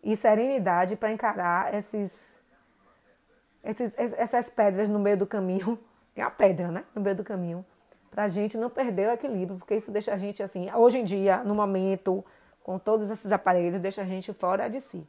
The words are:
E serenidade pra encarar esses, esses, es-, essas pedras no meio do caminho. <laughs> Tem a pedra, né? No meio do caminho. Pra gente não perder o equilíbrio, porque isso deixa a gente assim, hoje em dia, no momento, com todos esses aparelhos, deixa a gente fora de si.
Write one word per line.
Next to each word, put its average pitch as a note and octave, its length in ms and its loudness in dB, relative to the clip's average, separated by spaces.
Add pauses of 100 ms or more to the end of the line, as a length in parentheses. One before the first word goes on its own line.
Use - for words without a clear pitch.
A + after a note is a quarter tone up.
E G#3+ 100 2
serenidade G#3 800 2
pra G#3+ 160 -2
encarar G3+ 640 0
esses, G3+ 640 -6 (1300)
esses, A3 340 -4
es-, A#3+ 140 0
essas A#3+ 380 0
pedras G#3 400 2
no G#3 80 2
meio G3+ 180 4
do G3 100 0
caminho. F#3+ 520 -2 (180)
<laughs> - 180 -20
Tem - 80 -4
a - 80 -2
pedra, F3+ 400 4
né? F3 140 -6 (100)
No G#3+ 60 -6
meio G3 160 0
do G3+ 80 -6
caminho. F3+ 400 -8 (460)
Pra G#3 180 -2
gente G#3 300 -2
não A#3 100 -2
perder A3 400 0
o A#3 40 4
equilíbrio, G3+ 460 -4
porque - 160 -4
isso G#3+ 160 -2
deixa G3+ 220 -2
a G3 60 -2
gente G3+ 240 -6
assim, F#3 300 -6
hoje A#3 260 6
em A#3+ 60 -2
dia, G3 400 2
no G#3 100 0
momento, F#3+ 680 0 (440)
com F#3 100 -6
todos G#3+ 320 0
esses G#3 220 -2
aparelhos, F3+ 480 2
deixa F#3+ 220 -4
a - 20 -4
gente F#3+ 300 -8
fora G3 340 -2
de A3+ 140 -6
si. F3+ 260 -14